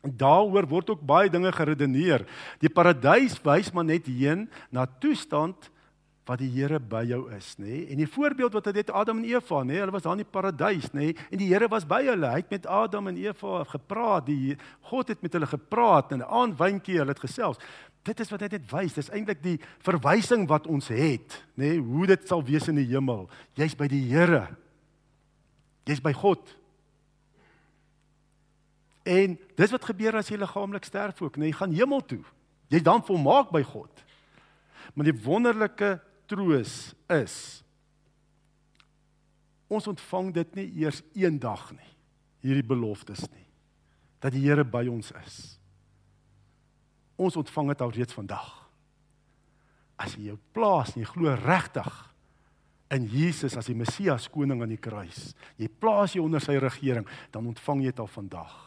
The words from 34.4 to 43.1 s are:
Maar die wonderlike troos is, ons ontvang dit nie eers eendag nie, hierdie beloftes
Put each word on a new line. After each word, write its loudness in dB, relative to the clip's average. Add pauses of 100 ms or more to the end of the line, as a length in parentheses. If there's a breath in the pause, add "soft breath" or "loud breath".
Maar 4
die -2
wonderlike 0 (320)
troos -2 (180)
is, 0 (2250)
ons -4
ontvang -6
dit -4
nie -10 (160)
eers -4 (160)
eendag -2
nie, -20 (540)
hierdie 2
beloftes -4